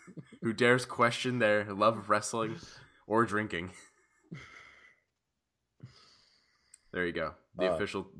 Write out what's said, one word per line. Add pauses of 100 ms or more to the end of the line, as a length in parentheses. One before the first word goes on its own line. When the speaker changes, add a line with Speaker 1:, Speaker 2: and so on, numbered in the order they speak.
Speaker 1:
<laughs>
who
dares
question
their
love
of
wrestling (500)
or
drinking. (3250)
There
you
go. (220)
The
Speaker 2:
Uh,
Speaker 1:
official (120)